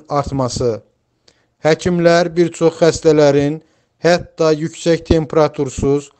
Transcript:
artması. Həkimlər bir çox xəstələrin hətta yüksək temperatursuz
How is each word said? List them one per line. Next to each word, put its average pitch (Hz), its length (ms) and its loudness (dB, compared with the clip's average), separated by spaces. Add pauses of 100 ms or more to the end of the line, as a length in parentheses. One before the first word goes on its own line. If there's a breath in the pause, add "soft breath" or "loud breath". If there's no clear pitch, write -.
artması. 135 680 -4 (920)
Həkimlər 170 680 2
bir 170 160 0
çox 165 300 -2
xəstələrin 151 800 2 (440)
hətta 160 480 0
yüksək 160 540 -2
temperatursuz 147 1040 -2 (100)